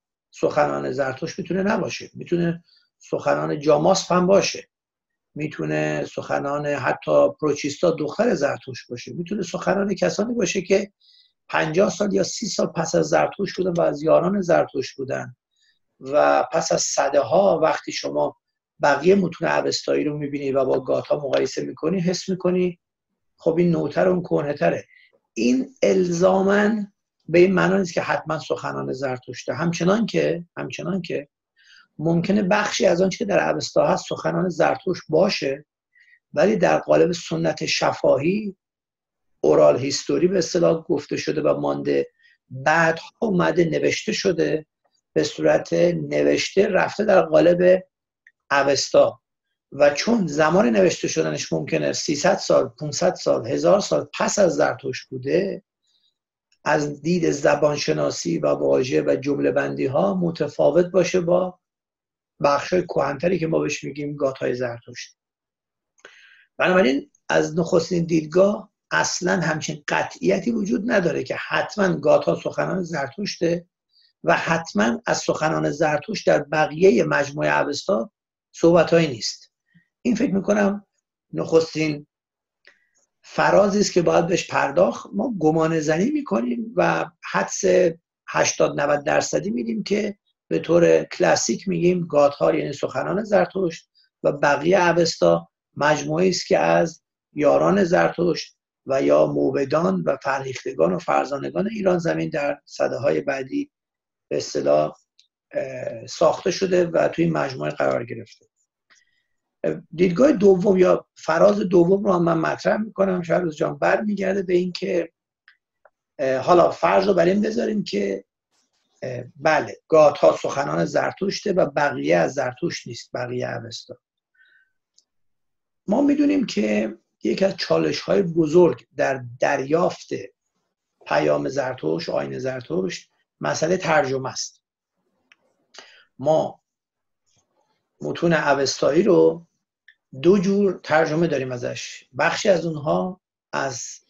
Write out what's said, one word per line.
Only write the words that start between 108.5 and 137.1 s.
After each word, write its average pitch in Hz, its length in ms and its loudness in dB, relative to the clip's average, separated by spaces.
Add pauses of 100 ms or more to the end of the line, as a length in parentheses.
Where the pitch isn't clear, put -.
دیدگاه 185 360 4
دوم 196 460 4
یا 180 380 4
فراز 185 440 2
دوم 190 440 4
رو 196 100 2
هم 175 100 2
من 165 140 2
مطرح 160 400 0
می‌کنم، 196 440 -2
شهروز 170 340 -2
جان، 147 220 -4
برمیگرده 190 640 -2
به 180 100 -2
این 180 180 0
که، 175 400 -4 (1080)
اه، 131 180 0
حالا 165 340 4
فرض 190 360 2
رو 202 60 4
بر 170 120 2
این 196 160 2
بذاریم 220 420 -2
که، 196 420 -4 (760)
اه، 127 220 -8 (120)
بله، 143 420 -2 (100)
گات‌ها 156 540 6
سخنان 151 440 -2
زرتشته 147 680 -4
و 175 120 2
بقیه 143 520 0
از 147 160 0
زرتشت 135 540 -6
نیست، 120 260 -14
بقیه 123 360 -6
اوستا. 117 480 -12 (1900)
ما 226 140 2
می‌دونیم 285 440 2
که 208 520 -2 (260)
یکی 190 220 0
از 196 120 -2
چالش‌های 160 640 0
بزرگ 165 640 2 (100)
در 135 280 -2 (160)
دریافت 143 680 0 (960)
پیام 147 440 0
زرتشت، 139 600 -4
آیین 139 300 -6
زرتشت، 143 680 -6 (320)
مسئله 156 360 -2
ترجمه 135 520 0
است. - 320 -12 (1600)
ما 147 420 0 (1400)